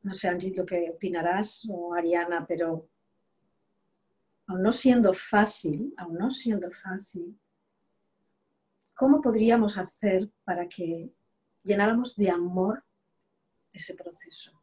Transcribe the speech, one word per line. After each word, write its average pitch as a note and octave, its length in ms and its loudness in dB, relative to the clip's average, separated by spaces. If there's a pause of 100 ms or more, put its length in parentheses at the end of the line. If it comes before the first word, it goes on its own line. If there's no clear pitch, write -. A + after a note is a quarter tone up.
no F#3+ 120 -8
sé, - 140 -2
Angie, F3+ 260 -2
lo F#3 100 -2
que E3+ 260 -4
opinarás, F3+ 760 -2
o F3 260 -6
Ariana, E3+ 520 0
pero E3 420 -4 (1600)
aun F#3 160 -2
no G#3+ 80 6
siendo A#3+ 420 6
fácil, G3+ 840 0
aun E3+ 200 -10
no A3 140 0
siendo G3+ 400 -4
fácil, F#3+ 680 -12 (1500)
¿cómo C#4 260 6
podríamos A3 560 4
hacer G3+ 540 0 (140)
para F3 240 -4
que E3 420 -8 (540)
llenáramos G#3 500 2
de G3+ 160 2
amor F3+ 540 -2 (880)
ese - 220 -14
proceso? - 580 -18 (100)